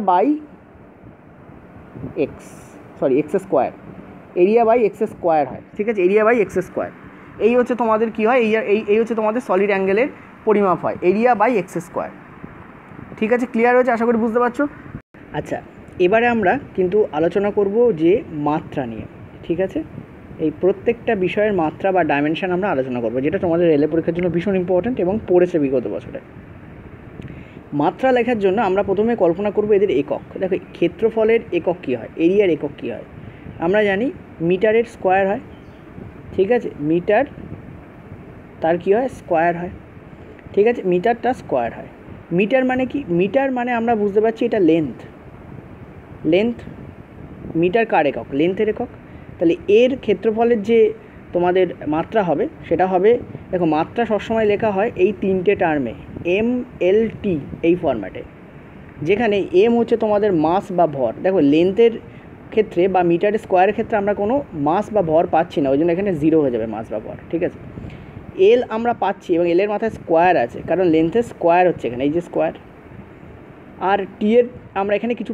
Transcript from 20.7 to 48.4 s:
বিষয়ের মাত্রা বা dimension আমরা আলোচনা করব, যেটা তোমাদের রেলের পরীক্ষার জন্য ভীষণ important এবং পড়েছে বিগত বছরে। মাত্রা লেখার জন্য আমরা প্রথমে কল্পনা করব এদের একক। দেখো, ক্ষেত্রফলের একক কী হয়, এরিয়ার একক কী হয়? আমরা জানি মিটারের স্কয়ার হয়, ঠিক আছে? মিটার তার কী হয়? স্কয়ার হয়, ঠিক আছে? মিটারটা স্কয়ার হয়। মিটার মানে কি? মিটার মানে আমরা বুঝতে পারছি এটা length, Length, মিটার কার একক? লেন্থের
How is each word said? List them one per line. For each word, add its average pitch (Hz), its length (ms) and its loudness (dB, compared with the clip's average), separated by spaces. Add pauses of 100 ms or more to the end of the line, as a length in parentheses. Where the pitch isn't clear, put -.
বিষয়ের 202 380 0
মাত্রা 165 380 0
বা 185 120 2
dimension 151 480 0
আমরা 180 180 0
আলোচনা 131 320 -2
করব, 117 200 -2
যেটা 160 180 -2
তোমাদের 175 280 2
রেলের 151 220 4
পরীক্ষার 165 260 -2
জন্য 180 140 0
ভীষণ 175 260 0
important 180 440 0
এবং 190 280 0
পড়েছে 180 320 4
বিগত 131 280 0
বছরে। - 320 -10 (1500)
মাত্রা 165 380 0
লেখার 240 280 2
জন্য 196 220 2
আমরা 196 220 2
প্রথমে 208 320 0
কল্পনা 196 360 2
করব 208 200 0
এদের 196 200 4
একক। - 300 -2 (180)
দেখো, 185 160 -2 (180)
ক্ষেত্রফলের 220 680 0 (120)
একক 175 320 -2
কী 127 120 -2
হয়, 110 200 -8
এরিয়ার 185 340 2
একক 151 280 -2
কী 120 140 -8
হয়? 107 120 -12 (560)
আমরা 214 240 2
জানি 202 280 0 (300)
মিটারের 202 420 2
স্কয়ার 190 440 0
হয়, 208 120 -2 (960)
ঠিক 190 160 2
আছে? 240 180 0 (100)
মিটার 175 460 2 (1400)
তার 165 160 2
কী 190 160 0
হয়? 254 140 2
স্কয়ার 170 500 0
হয়, 175 120 -8 (840)
ঠিক 202 140 4
আছে? 240 180 0
মিটারটা 226 480 0
স্কয়ার 120 400 -2
হয়। - 140 -16 (440)
মিটার 220 340 2
মানে 254 200 -2
কি? 277 240 -6
মিটার 202 420 2
মানে 247 200 -4
আমরা 233 240 0
বুঝতে 208 260 0
পারছি 226 240 0
এটা 226 140 0
length, 160 360 2 (1300)
Length, 208 300 2 (1000)
মিটার 180 300 2
কার 180 200 2
একক? 123 260 -4
লেন্থের 185 380 0